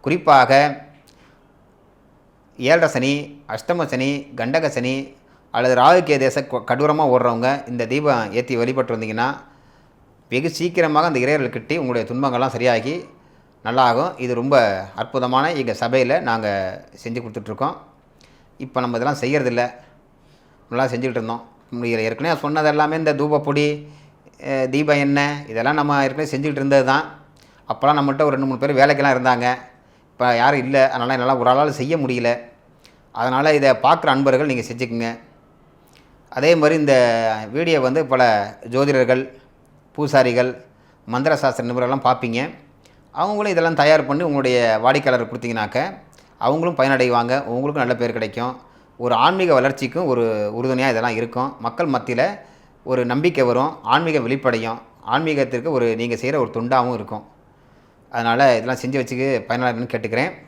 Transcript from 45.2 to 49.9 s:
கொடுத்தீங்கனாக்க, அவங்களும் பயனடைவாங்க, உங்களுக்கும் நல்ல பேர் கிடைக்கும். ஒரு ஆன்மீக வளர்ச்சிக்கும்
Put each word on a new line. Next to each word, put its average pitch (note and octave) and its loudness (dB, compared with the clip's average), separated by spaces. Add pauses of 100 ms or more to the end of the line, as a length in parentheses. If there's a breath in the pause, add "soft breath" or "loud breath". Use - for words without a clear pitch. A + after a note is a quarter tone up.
கொடுத்தீங்கனாக்க, A#2 -4 (440 soft breath)
அவங்களும் D#3+ -2
பயனடைவாங்க, B2+ 2
உங்களுக்கும் C3+ -4
நல்ல B2 0
பேர் A#2 -2
கிடைக்கும். A#2 -6 (360 soft breath)
ஒரு A#2+ -2
ஆன்மீக F3 2
வளர்ச்சிக்கும் C3+ 0